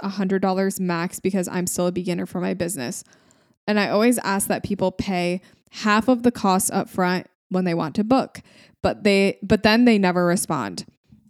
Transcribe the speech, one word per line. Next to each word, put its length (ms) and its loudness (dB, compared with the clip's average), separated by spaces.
a 60 -6
hundred 340 -2
dollars 380 0
max, 400 -4
because 260 0
I'm 220 -4
still 180 -2
a 60 0
beginner 340 -4
for 140 -8
my 140 -4
business. 500 -6
And 100 0
I 120 0
always 280 2
ask 300 -2
that 160 -2
people 260 -2
pay 500 -4
half 380 2
of 160 2
the 80 4
cost 400 0
up 160 -2
front 400 -2
when 160 -2
they 100 0
want 200 -4
to 100 0
book, 380 0
but 220 -2
they, 360 4
but 220 0
then 220 4
they 120 6
never 300 2
respond. 580 -2